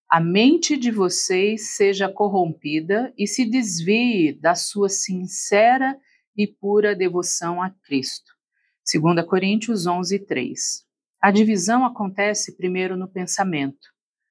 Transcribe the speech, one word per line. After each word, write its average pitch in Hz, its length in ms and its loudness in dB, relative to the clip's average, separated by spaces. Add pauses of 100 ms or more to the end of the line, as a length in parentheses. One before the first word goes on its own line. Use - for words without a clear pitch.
a 165 140 4
mente 254 560 4
de 240 120 -2
vocês 196 840 0
seja 196 320 2
corrompida 190 1120 -2
e 202 100 -2
se - 160 -2
desvie 214 880 0
da 165 240 0
sua 202 320 -2
sincera 214 1120 0 (380)
e 208 100 2
pura 208 480 0
devoção 175 640 -2
a 185 80 -4
Cristo." - 640 -6 (480)
Segunda 165 440 0
Coríntios 196 600 0
onze, 180 340 -2
três. - 680 -8 (360)
A 202 100 6
divisão 214 520 2
acontece 208 720 -4
primeiro 185 400 -4
no 185 140 -8
pensamento, 175 800 -4 (420)